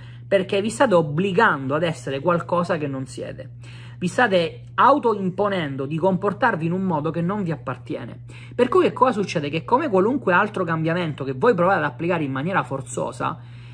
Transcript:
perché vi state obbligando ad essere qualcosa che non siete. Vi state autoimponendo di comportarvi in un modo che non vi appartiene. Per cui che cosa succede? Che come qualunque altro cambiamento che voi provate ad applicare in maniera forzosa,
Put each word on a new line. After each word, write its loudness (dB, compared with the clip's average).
perché 2
vi -2
state 4
obbligando 2
ad 0
essere -4
qualcosa 0
che -4
non -6
siete. -12
Vi -2
state 2
autoimponendo 2
di -4
comportarvi 2
in 0
un -2
modo 0
che -4
non -2
vi -2
appartiene. -10
Per 4
cui 6
che 4
cosa 4
succede? -2
Che -4
come 2
qualunque 2
altro 2
cambiamento -2
che -4
voi 4
provate 2
ad 0
applicare -2
in -4
maniera -2
forzosa, -6